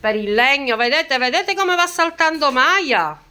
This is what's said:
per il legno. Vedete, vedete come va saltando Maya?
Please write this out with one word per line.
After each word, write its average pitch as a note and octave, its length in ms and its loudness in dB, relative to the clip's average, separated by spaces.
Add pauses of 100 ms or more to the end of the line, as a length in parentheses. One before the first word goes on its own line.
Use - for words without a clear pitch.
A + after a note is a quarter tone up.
per G#3+ 140 -2
il G#3 180 -4
legno. B3+ 420 2
Vedete, C4 420 0
vedete D4+ 360 -2
come F#4 220 0
va F4 100 2
saltando D#4+ 640 0
Maya? B3+ 680 0 (120)